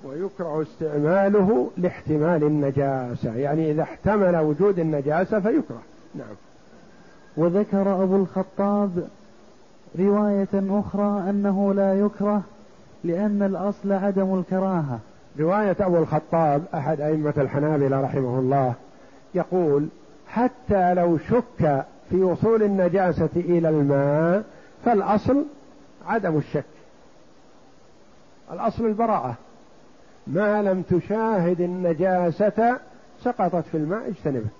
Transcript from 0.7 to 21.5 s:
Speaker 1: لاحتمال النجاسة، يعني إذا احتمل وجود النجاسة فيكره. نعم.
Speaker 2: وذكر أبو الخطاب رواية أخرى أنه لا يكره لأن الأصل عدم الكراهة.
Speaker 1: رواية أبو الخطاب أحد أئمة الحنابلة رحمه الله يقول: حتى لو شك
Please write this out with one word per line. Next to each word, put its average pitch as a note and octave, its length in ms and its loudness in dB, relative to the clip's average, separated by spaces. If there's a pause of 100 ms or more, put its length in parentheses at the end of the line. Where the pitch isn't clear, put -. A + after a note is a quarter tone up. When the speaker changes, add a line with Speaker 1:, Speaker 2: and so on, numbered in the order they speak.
Speaker 1:
لاحتمال D#3 680 0
النجاسة، C3+ 920 -2
يعني D3+ 360 -2
إذا D3+ 120 0
احتمل F#3+ 540 0
وجود E3 420 2
النجاسة D#3+ 600 0
فيكره. G3+ 420 -2 (340)
نعم. A2 200 -14 (1000)
Speaker 2:
وذكر F#3+ 680 2
أبو F#3+ 120 2
الخطاب F#3+ 920 -2 (920)
رواية G3+ 540 2
أخرى G3 760 -2
أنه G3+ 440 0
لا G3 260 2
يكره G3+ 420 0 (640)
لأن G3+ 400 0
الأصل G3 480 -2
عدم F#3+ 480 0
الكراهة. F3+ 600 -2 (400)
Speaker 1:
رواية F#3+ 400 0
أبو F#3 180 2
الخطاب D#3 680 0 (100)
أحد D3 280 -2
أئمة D3+ 360 0
الحنابلة C#3+ 640 0
رحمه C3 380 -2
الله C3 340 2 (600)
يقول: D#3+ 540 0 (400)
حتى G3+ 680 0
لو F3 240 2
شك D#3 680 0 (240)